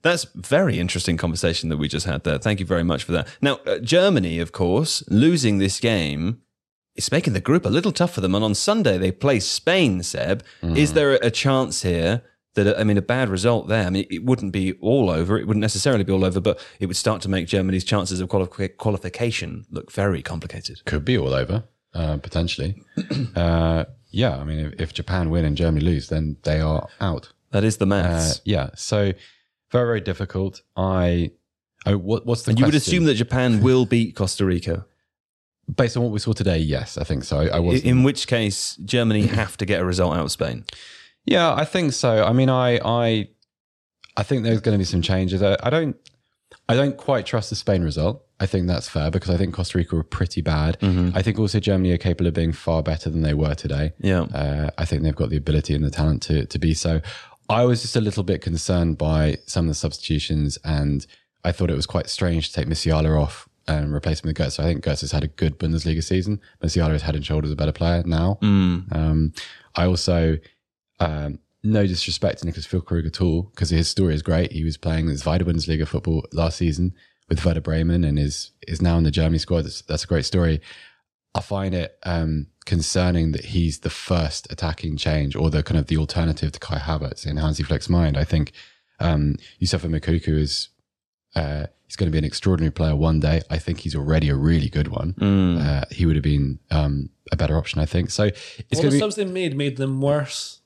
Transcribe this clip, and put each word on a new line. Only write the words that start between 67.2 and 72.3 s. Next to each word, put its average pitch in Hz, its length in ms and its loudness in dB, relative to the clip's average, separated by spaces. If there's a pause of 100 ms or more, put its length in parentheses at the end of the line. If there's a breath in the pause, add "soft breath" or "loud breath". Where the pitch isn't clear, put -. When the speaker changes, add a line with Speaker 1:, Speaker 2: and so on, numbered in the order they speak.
Speaker 2:
shoulders 76 260 -2
a 73 60 -2
better 76 160 0
player 85 320 0
now. 85 360 0
Speaker 1:
Mm. 92 540 0
Speaker 2:
Um, 78 380 2 (420 loud breath)
I 87 100 2
also, 85 520 2 (640 soft breath)
um, 76 400 -4 (220)
no 107 240 2
disrespect 87 540 -2